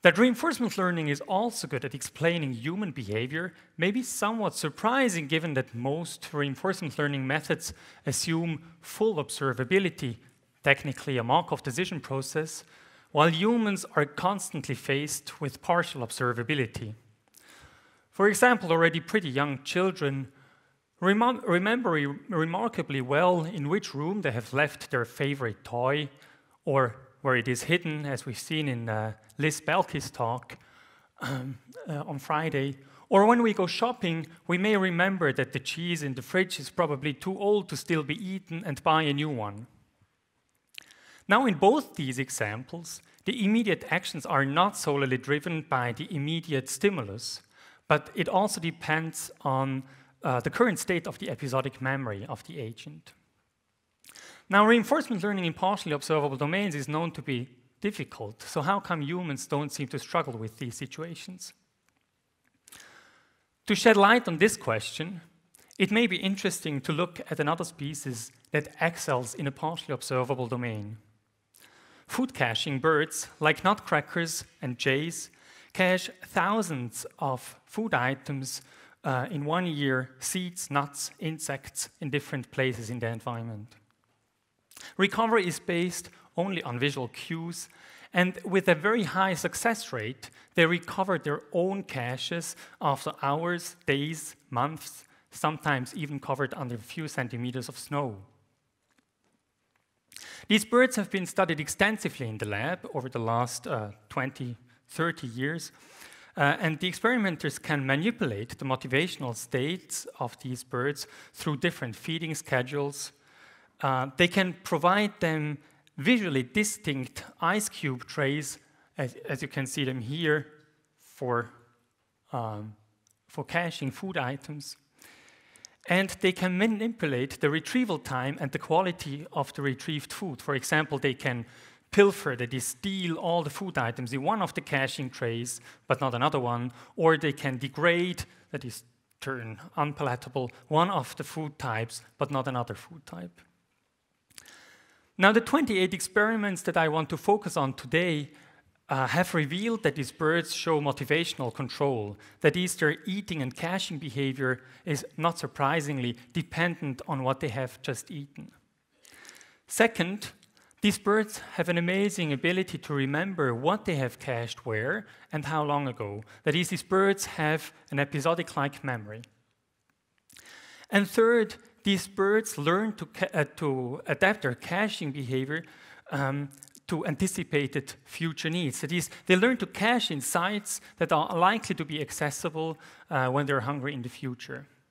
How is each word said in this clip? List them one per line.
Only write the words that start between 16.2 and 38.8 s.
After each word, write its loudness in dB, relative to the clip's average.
For 6
example, 6
already 6
pretty 0
young 0
children 0
remem-, 4
remember 2
re-, 0
remarkably -2
well 4
in -4
which -2
room -4
they 0
have -6
left 0
their 0
favorite -4
toy, 0
or 4
where 4
it 2
is 0
hidden, 0
as -6
we've -8
seen -2
in, -2
uh, -2
Liz 0
Belk's -2
talk, -6
um, -6
uh, -4
on -8
Friday. 0
Or 10
when 8
we 4
go 2
shopping, 0
we 2
may 4
remember 4
that 0
the -2
cheese -4
in -2
the -6
fridge 0
is -10
probably 0
too -6
old 2
to -6
still 0
be -6
eaten -8
and -6